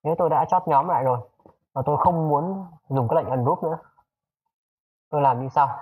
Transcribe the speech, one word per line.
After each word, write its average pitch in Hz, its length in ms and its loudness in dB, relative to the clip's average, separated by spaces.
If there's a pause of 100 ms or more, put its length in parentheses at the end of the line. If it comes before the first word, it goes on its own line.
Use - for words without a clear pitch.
Nếu 160 160 -2
tôi 170 120 2
đã 156 140 2
chót 170 240 0
nhóm 151 200 2
lại 135 160 0
rồi 123 140 0 (560)
và 135 120 -4
tôi 147 100 0
không 165 320 0
muốn 180 380 -2 (220)
dùng 131 200 0
cái 156 80 2
lệnh 156 140 0
ungroup 131 320 0
nữa, 170 160 -4 (1300)
tôi 147 100 -2
làm 131 220 2
như 131 60 -8
sau. 139 200 2 (140)